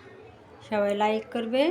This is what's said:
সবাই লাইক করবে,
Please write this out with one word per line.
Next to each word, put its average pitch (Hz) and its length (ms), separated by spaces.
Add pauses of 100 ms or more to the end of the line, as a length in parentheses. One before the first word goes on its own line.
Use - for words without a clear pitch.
(680)
সবাই 202 240 (100)
লাইক 220 220 (100)
করবে, 233 360